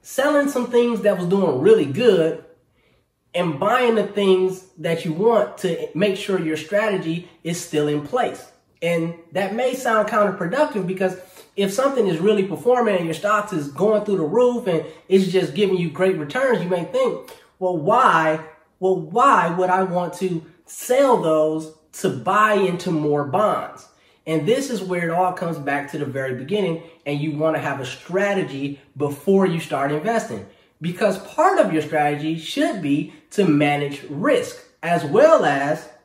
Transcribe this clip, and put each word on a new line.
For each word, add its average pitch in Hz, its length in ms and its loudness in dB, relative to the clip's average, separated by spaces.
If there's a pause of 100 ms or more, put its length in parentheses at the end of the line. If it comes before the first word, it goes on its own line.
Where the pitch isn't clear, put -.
selling 285 440 0
some 247 220 -2
things 240 320 2
that 196 160 2
was 175 100 -4
doing 175 320 2
really 190 260 6
good 165 580 2 (880)
and 170 260 -2
buying 233 360 2
the 196 100 2
things 185 580 2 (140)
that 165 280 -2
you 160 80 -2
want 208 460 2
to 165 360 -4
make 190 220 0
sure 185 220 -2
your 156 180 -2
strategy 175 720 -2 (140)
is 170 160 -4
still 151 280 -2
in 147 180 -2
place. - 460 -4 (320)
And 170 320 -2 (160)
that 190 240 -4
may 247 180 -2
sound 220 340 0
counterproductive, 208 800 0
because 185 320 -2 (380)
if 196 180 0
something 262 340 2
is 165 120 0
really 202 240 2
performing 214 520 0
and 175 100 -2
your 160 100 -4
stocks 208 380 -2
is 147 160 -4
going 208 360 0
through 196 120 0
the 165 60 0
roof 240 440 2
and 165 180 -2 (240)
it's 190 180 4
just 170 280 0
giving 185 220 2
you 170 120 -2
great 180 280 0
returns, 196 460 0
you 175 60 -6
may 175 160 -2
think, - 460 -4 (260)
"Well, 180 200 -2
why, 170 600 2 (400)
well, 185 200 2
why 185 500 2
would 185 220 -2
I 190 120 2
want 175 320 -4
to 175 280 -4 (220)
sell 254 520 2
those 156 560 0 (200)
to - 160 -4
buy 202 440 2
into 180 380 0
more 147 320 0
bonds?" 156 640 -2 (400)
And 156 200 -2
this 269 220 0
is 202 140 -6
where 180 200 -4
it 165 80 -2
all 180 220 0
comes 170 240 -6
back 139 340 -6
to 160 60 -10
the 143 80 -4
very 131 300 -6
beginning, 165 480 -4 (240)
and 147 120 -4
you 151 180 -4
wanna 156 200 0
have 135 220 -6
a 123 60 -8
strategy 165 960 -4 (160)
before 185 520 2
you 165 120 -2
start 139 320 -4
investing, 160 540 -4 (340)
because 175 400 0
part 370 400 2
of 190 140 2
your 156 80 2
strategy 147 560 -2
should 277 460 -4
be 147 300 -2 (180)
to 202 140 2
manage 143 640 2
risk, 202 540 0 (200)
as 165 200 0
well 240 400 6
as 143 460 -2 (160)